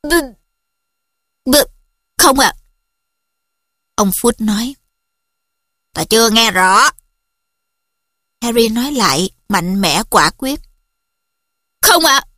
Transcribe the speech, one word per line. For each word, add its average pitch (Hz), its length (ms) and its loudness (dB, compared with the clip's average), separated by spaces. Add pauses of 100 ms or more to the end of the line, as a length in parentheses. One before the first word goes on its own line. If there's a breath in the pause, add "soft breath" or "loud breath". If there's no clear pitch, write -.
"B-, 294 320 -4 (1080)
b-, 269 220 2 (520)
không 277 200 2
ạ." 240 160 0 (1400)
Ông 202 160 0
Fudge 240 340 -2
nói. 220 300 -4 (1160)
"Ta 160 120 -6
chưa 226 260 2
nghe 226 200 2
rõ." 190 400 4 (1500)
Harry 233 280 0
nói 240 240 -4
lại, 185 380 -2 (180)
mạnh 190 320 -4
mẽ 170 300 -2
quả 165 200 2
quyết. 269 300 -8 (1200)
"Không 349 220 2
ạ." 277 200 0 (140)